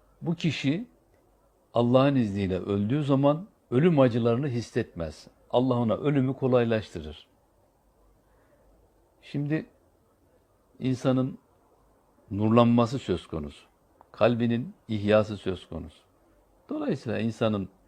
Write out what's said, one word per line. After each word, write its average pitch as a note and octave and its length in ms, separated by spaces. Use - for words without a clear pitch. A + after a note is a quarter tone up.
Bu E3 120
kişi E3 520
Allah'ın C3 400
izniyle G2 440
öldüğü G#2 460
zaman C#3+ 420
ölüm D3+ 300
acılarını A#2+ 480
hissetmez. A2 760
Allah B2+ 240
ona A#2+ 200
ölümü C3+ 400
kolaylaştırır. A2+ 920
Şimdi D3 440
insanın B2+ 600
nurlanması A#2 680
söz - 280
konusu. D2 400
Kalbinin A#2 640
ihyası G#2 480
söz F#2 320
konusu. E2 300
Dolayısıyla G3+ 500
insanın G#2+ 500